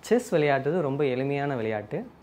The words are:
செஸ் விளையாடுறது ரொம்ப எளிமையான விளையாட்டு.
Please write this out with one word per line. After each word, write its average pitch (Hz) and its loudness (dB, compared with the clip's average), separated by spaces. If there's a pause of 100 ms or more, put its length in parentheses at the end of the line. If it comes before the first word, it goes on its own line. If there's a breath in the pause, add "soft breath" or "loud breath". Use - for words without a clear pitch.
செஸ் 240 0
விளையாடுறது 147 2
ரொம்ப 143 0
எளிமையான 139 0
விளையாட்டு. 110 -4 (120)